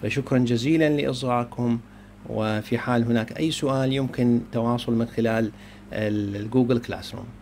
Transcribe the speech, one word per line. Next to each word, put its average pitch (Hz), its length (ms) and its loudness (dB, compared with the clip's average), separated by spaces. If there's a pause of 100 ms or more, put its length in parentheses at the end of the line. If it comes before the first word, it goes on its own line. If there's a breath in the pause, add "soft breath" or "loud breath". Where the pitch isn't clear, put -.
فشكرا 131 340 0
جزيلا 127 520 4
لإصغائكم، 123 880 0 (500 loud breath)
وفي 107 480 -2
حال 120 260 0
هناك 117 360 0
أي 160 120 0
سؤال 135 420 0
يمكن 123 420 2
التواصل 117 580 0
من 113 120 2
خلال 113 460 0 (420 loud breath)
ال-، 104 420 -2
الجوجل 120 440 2
كلاس 95 360 -8
روم. 98 100 -12 (160)